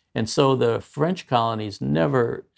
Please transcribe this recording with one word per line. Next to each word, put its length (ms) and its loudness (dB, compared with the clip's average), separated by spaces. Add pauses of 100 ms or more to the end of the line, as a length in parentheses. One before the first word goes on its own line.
(160)
And 140 -2
so 260 4
the 240 2
French 480 -4
colonies 540 -2
never, 640 0 (120)